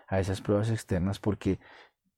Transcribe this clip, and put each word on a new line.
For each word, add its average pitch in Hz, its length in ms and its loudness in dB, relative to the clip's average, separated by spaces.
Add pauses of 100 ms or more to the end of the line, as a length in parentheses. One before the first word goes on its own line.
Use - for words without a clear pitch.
a 95 120 0
esas 95 220 -2
pruebas 104 300 2
externas 98 480 -2
porque 98 400 0 (580)